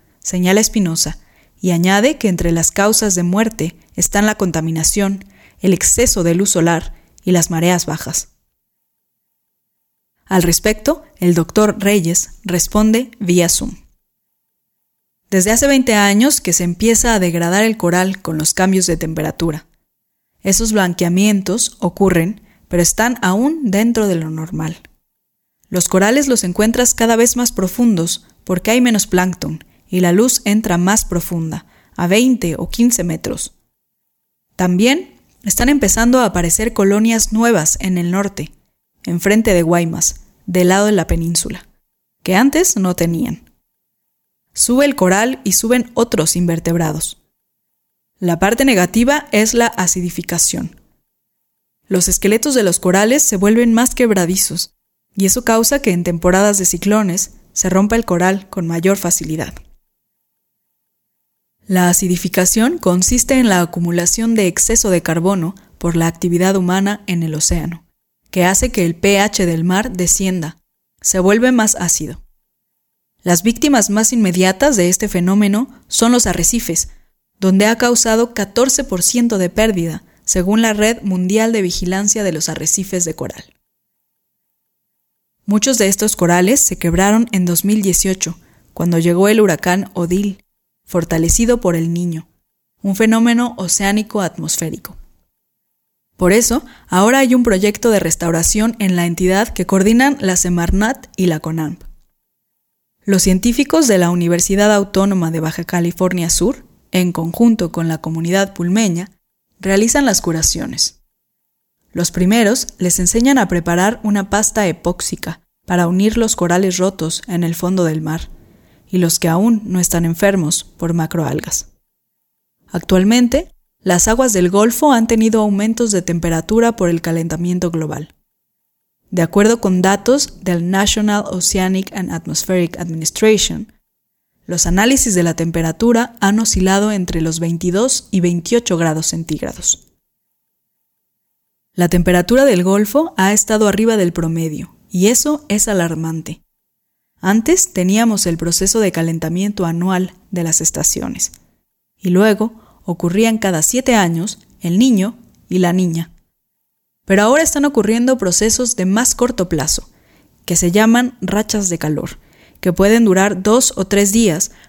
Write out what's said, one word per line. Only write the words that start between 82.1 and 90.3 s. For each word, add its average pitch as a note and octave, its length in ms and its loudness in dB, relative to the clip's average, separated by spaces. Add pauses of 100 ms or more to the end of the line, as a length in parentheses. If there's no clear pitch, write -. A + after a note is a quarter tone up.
de F#3 80 -2
los D3+ 160 -6
Arrecifes F3 560 -4
de D#3+ 100 0
Coral. - 400 -14 (1900)
Muchos G#3+ 340 0
de G3 100 2
estos G#3 280 -2
corales F3+ 440 2
se - 180 -2
quebraron G3+ 540 2
en F#3 120 0
dos F3 200 -2
mil G#3 180 0
dieciocho, F#3 560 -2 (340)
cuando E3+ 260 0
llegó F3 300 2
el A3 120 4
huracán F#3 540 0
Odile, F#3 500 -4 (400)